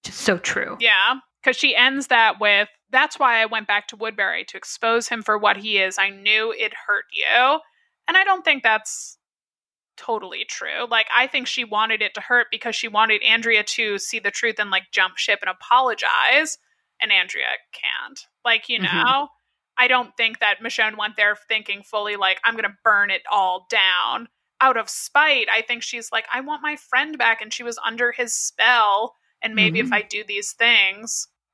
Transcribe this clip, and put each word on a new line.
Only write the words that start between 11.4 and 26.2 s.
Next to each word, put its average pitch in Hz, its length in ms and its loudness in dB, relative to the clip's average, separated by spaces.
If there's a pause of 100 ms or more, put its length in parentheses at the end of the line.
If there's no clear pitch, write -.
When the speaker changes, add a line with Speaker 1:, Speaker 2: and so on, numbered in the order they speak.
Speaker 2:
she - 180 -4
wanted 214 360 0
it 208 140 -2
to 208 60 -8
hurt 240 300 2
because 220 240 -6
she - 140 -6
wanted 214 340 2
Andrea 220 400 2
to 208 360 -4
see - 200 -8
the 202 120 -4
truth 226 280 -4
and, 202 120 -4
like, 190 200 -2
jump 185 260 0
ship 202 240 0
and 196 100 -4
apologize. 240 1040 2 (440)
And 214 100 0
Andrea 185 360 0 (260)
can't. - 460 -8 (260)
Like, 226 240 0
you 233 100 -2
Speaker 1:
Mm-hmm. 185 240 0
Speaker 2:
know, 269 260 0 (480)
I 254 120 2
don't 254 280 0
think 226 220 -2
that 202 220 0
Michonne 214 360 -2
went 214 200 -8
there 208 180 2 (140)
thinking 208 340 -6
fully, 208 340 -4
like, 190 280 0
"I'm 226 100 2
gonna 208 280 -6
burn 202 280 2
it 190 200 -4
all 185 380 0
down." 190 600 0 (320)
Out 262 160 4
of 214 120 -6
spite, 277 600 0
I 214 120 0
think 233 220 -6
she's 233 300 -10
like, 220 200 -4